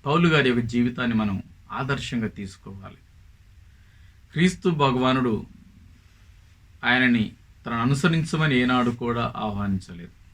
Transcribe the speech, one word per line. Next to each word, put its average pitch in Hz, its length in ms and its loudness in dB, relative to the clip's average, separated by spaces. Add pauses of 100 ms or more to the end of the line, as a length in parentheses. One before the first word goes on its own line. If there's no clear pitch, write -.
పౌలు 170 220 4
గారి 143 200 4
యొక్క 120 160 2
జీవితాన్ని 120 520 -2
మనం 101 260 0 (300)
ఆదర్శంగా 127 540 -4
తీసుకోవాలి. 98 720 -14 (1300)
క్రీస్తు 180 360 0
భగవానుడు 127 800 2 (1400)
ఆయనని 120 480 2 (340)
తనను 117 140 -4
అనుసరించమని 151 760 2
ఏనాడు 123 320 2
కూడా 117 460 -4
ఆహ్వానించలేదు. 98 840 -6 (140)